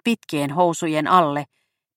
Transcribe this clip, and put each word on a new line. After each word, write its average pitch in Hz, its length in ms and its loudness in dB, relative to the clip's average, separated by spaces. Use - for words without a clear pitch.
pitkien 151 480 -4
housujen 156 560 0
alle, 147 380 2